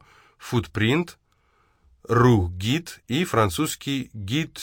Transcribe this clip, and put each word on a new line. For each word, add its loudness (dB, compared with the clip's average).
Footprint, -2
Ruch 4
Guide -4
и 0
французский -2
Guide -6